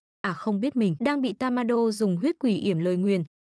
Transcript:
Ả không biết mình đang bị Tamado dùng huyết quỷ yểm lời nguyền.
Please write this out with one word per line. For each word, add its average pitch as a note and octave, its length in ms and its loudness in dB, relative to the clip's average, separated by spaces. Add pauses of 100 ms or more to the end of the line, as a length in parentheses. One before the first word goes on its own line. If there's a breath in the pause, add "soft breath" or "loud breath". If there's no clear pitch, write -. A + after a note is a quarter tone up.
(220)
Ả G3 120 -4
không G3+ 260 -2
biết C4+ 160 -2
mình G#3 240 2
đang C#4+ 220 0
bị B3+ 120 -2
Tamado A#3+ 580 0
dùng G#3 260 0
huyết C#4 220 -2
quỷ A3 180 2
yểm F3 220 0
lời F3+ 180 0
nguyền. F#3+ 260 2 (200)